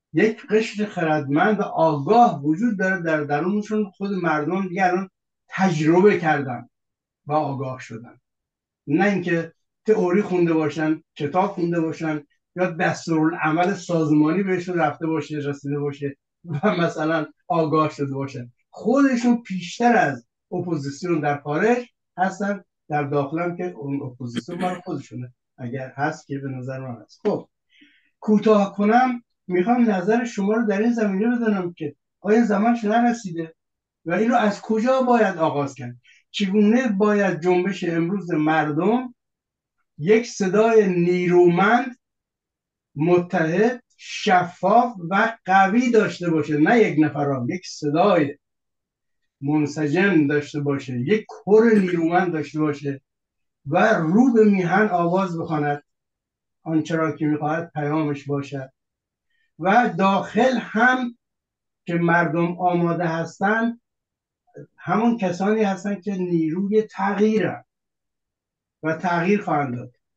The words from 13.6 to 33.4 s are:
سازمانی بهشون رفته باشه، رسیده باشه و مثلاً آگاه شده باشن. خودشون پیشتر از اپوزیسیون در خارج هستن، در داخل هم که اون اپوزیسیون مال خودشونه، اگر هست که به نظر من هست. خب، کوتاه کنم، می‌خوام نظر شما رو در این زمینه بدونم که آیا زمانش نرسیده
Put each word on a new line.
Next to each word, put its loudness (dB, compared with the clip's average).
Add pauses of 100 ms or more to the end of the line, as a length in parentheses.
سازمانی 2
بهشون -2
رفته -2
باشه، -4
رسیده -6
باشه -6 (280)
و -2 (100)
مثلاً -2 (220)
آگاه 0
شده -6
باشن. -10 (180)
خودشون 2
پیشتر 0
از 0 (260)
اپوزیسیون -4
در -2
خارج 0 (300)
هستن، -4 (240)
در -2
داخل -2
هم -4
که -6
اون -8
اپوزیسیون -10
مال -4
خودشونه، -12 (240)
اگر -10
هست -6
که -8
به -10
نظر -10
من -12
هست. -20
خب، -4 (720)
کوتاه 4
کنم، 2 (220)
می‌خوام 2
نظر 0
شما -2
رو 0
در 0
این 2
زمینه 0
بدونم -2
که -10 (240)
آیا 2
زمانش 0
نرسیده -2 (500)